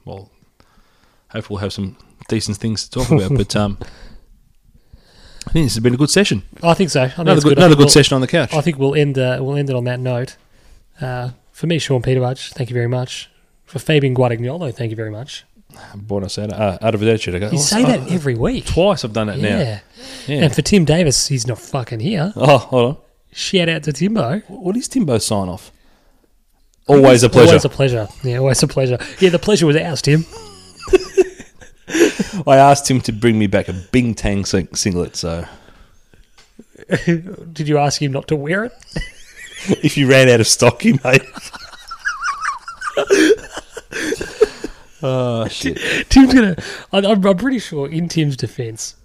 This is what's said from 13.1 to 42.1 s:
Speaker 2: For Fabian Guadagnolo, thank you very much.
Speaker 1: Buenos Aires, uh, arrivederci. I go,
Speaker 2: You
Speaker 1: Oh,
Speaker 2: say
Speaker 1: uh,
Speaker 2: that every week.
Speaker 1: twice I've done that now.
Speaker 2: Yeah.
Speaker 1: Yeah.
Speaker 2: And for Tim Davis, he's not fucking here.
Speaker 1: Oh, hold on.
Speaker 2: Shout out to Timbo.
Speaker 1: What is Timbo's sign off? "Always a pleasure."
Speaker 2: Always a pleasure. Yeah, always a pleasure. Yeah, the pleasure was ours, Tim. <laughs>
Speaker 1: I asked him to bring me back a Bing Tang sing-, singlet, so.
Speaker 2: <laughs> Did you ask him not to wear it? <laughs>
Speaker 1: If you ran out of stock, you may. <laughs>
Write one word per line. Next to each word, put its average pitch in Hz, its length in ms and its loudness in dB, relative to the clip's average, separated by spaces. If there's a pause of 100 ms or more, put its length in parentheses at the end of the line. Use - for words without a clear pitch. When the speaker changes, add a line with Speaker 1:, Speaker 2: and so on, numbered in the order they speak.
Speaker 2:
For - 160 -12
Fabian 139 340 0
Guadagnolo, 123 640 -2
thank 117 140 -6
you 110 80 -8
very 110 120 -8
much. 110 360 -14 (500)
Speaker 1:
Buenos 101 420 -8
Aires, 104 140 -6
uh, 98 300 -2
arrivederci. 110 520 0
I 87 60 -4
go, 101 100 -6
Speaker 2:
You - 40 -2
Speaker 1:
Oh, 151 80 0
Speaker 2:
say 214 220 0
Speaker 1:
uh, 262 40 2
Speaker 2:
that 170 240 -2
every 143 240 -2
week. 180 300 -4
Speaker 1:
twice 175 400 0
I've 107 80 -8
done 107 140 -2
that 98 120 -6
now. 107 180 0
Speaker 2:
Yeah. 113 220 -4 (480)
Speaker 1:
Yeah. 139 160 -2
Speaker 2:
And 143 100 2
for 156 80 -2
Tim 190 220 2
Davis, 151 440 2
he's 123 200 -4
not 120 100 -6
fucking 120 440 -8
here. 185 340 -4
Speaker 1:
Oh, 143 220 6
hold 123 400 0
on. - 40 -20 (300)
Speaker 2:
Shout 170 380 -2
out 156 140 -4
to 151 100 -4
Timbo. 202 460 -2 (100)
Speaker 1:
What 190 260 -6
is 254 140 -6
Timbo's 143 360 0
sign 98 220 -2
off? 85 240 -12 (1160)
"Always 131 360 8
a 123 60 6
pleasure." 123 220 8
Speaker 2:
Always 165 140 6
a 135 40 0
pleasure. 120 380 -2 (140)
Yeah, 123 180 -4
always 135 220 2
a 156 60 2
pleasure. 127 300 -2 (240)
Yeah, 185 80 6
the 170 100 0
pleasure 202 260 2
was 151 120 4
ours, 160 240 -4
Tim. 156 240 2 (640)
<laughs> - 1600 -2
Speaker 1:
I 135 120 6
asked 139 340 6
him 131 100 2
to 113 120 -6
bring 110 260 2
me 107 80 2
back 95 220 -2
a 92 40 -6
Bing 117 400 -2
Tang 101 300 -4
sing-, 92 320 -4
singlet, 87 400 -4
so. 85 300 -8 (1400)
Speaker 2:
<laughs> - 160 -2
Did 165 640 -6
you 147 80 2
ask 143 240 0
him 143 100 -2
not 139 160 -8
to 156 80 0
wear 160 300 -4
it? 247 120 -12
<laughs> - 60 -20 (840)
Speaker 1:
If 170 300 0
you 139 100 2
ran 131 220 6
out 117 120 6
of 110 60 4
stock, - 380 2
you 117 180 4
may. 131 200 -2
<laughs> - 40 -20 (3750)